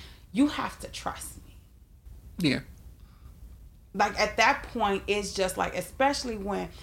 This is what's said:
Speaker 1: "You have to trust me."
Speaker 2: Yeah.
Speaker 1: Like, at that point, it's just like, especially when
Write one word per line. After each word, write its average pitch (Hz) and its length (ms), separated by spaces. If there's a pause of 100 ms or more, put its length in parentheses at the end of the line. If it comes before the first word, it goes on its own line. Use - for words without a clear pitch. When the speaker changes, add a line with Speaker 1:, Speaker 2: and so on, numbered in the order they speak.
(320)
Speaker 1:
"You 269 160
have 247 320
to - 80
trust - 480 (100)
me." - 80 (840)
Speaker 2:
Yeah. 139 220 (1300)
Speaker 1:
Like, 202 240
at 208 200
that 254 240 (100)
point, 202 340
it's 196 280
just 185 240
like, 180 180
especially 262 600
when 190 320 (120)